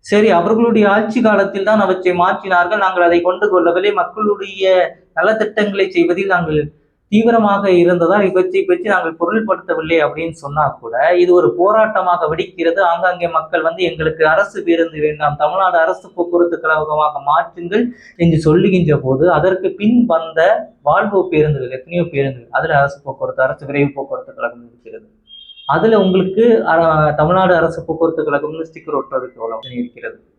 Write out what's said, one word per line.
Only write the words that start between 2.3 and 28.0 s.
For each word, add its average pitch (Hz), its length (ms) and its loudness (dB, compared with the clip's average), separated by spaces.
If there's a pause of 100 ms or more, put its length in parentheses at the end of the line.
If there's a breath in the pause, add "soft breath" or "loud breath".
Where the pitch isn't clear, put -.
நாங்கள் 180 220 2
அதை 170 140 4
கொண்டு 180 280 -2
கொள்ளவில்லை, 180 440 2
மக்களுடைய 196 720 -4 (500)
நலத்திட்டங்களை 208 720 -2
செய்வதில் 175 480 0
நாங்கள் 160 240 -2 (540)
தீவிரமாக 214 600 2
இருந்ததால் 175 520 2
இவற்றை 185 380 0
பற்றி 175 260 -2
நாங்கள் 170 280 -2
பொருள்படுத்தவில்லை 170 840 -2
அப்படின்னு 156 360 -2
சொன்னா 147 340 -4
கூட 113 260 -10 (220)
இது 175 160 4
ஒரு 175 220 4
போராட்டமாக 185 760 0
வெடிக்கிறது. 170 540 -2
ஆங்காங்கே 175 460 0
மக்கள் 160 340 -4
வந்து 165 200 -2
"எங்களுக்கு 160 440 -2
அரசு 185 360 0
பேருந்து 165 380 0
வேண்டாம், 151 360 -2
தமிழ்நாடு 180 420 0
அரசு 175 300 0
போக்குவரத்து 175 500 0
கழகமாக 151 640 -2
மாற்றுங்கள்" 170 640 -2 (320 loud breath)
என்று 170 220 2
சொல்லுகின்ற 170 600 2
போது 131 340 0
அதற்கு 185 380 0
பின் 226 360 2
வந்த 165 340 -2 (440)
வால்வோ 190 440 2
பேருந்துகள், 143 480 0
எத்தனையோ 170 320 -4
பேருந்துகள், 135 420 -6
அதுல 151 260 -2
அரசு 139 260 0
போக்குவரத்து, 131 420 -4
அரசு 143 220 -4
விரைவு 143 240 0
போக்குவரத்து - 440 -10
கழகம் 120 320 -10
இருக்கிறது, 113 400 -20 (640)
அதுல 208 300 2
உங்களுக்கு 185 460 2 (200)
அர-, 160 500 2
தமிழ்நாடு 180 400 2
அரசு 160 260 0
போக்குவரத்து 160 440 -2